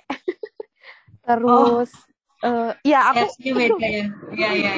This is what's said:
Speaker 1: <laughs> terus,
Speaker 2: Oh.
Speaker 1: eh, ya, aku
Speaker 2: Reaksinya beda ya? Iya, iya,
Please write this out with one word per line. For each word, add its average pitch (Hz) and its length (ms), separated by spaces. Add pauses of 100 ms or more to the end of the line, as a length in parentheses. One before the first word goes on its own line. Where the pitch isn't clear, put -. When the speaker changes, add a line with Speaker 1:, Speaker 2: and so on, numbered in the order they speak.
Speaker 1:
<laughs> - 1200
terus, 240 640 (500)
Speaker 2:
Oh. - 60
Speaker 1:
eh, 233 260 (140)
ya, 262 240
aku 247 180
Speaker 2:
Reaksinya 262 300
beda 226 300
ya? 214 160 (260)
Iya, 214 240
iya, 208 240